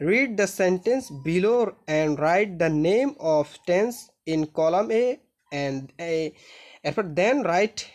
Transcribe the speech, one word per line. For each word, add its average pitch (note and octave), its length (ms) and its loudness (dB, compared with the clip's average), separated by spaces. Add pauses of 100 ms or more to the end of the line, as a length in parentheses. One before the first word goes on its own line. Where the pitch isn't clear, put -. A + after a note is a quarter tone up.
"Read A#3 340 2
the G3+ 120 2 (100)
sentence F#3 680 0
below G#3 380 2 (220)
and D#3 280 0
write F3 440 0
the E3 100 2
name F#3 400 2
of D#3 360 0 (220)
tense G#3 280 2 (380)
in D#3 120 0
column E3+ 460 0
A B3 240 0 (360)
and C#3 360 -6 (120)
A, D#3+ 300 -4 (540)
এরপর D#3 200 -4
then G3 400 0
write G3 380 0 (140)